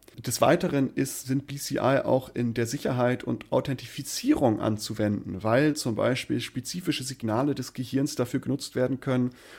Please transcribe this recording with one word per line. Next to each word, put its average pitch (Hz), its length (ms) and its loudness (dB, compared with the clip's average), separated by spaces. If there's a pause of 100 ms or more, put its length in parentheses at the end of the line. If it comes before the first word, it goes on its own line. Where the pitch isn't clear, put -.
(180)
Des - 220 -4
Weiteren 143 540 4
ist, 135 320 -4
sind 135 200 0
B 139 100 -10
C - 200 -4
I 131 260 4
auch 131 320 0
in 117 200 0
der 117 120 0
Sicherheit 123 560 0
und - 300 -4
Authentifizierung 139 1080 0
anzuwenden, 107 840 -2
weil 139 320 4
zum 120 180 -2
Beispiel 120 460 0
spezifische 143 640 -4
Signale 127 500 -2
des 131 200 -8
Gehirns 135 420 -2
dafür 131 240 -2
genutzt - 340 -4
werden 127 240 2
können, 127 320 0 (280)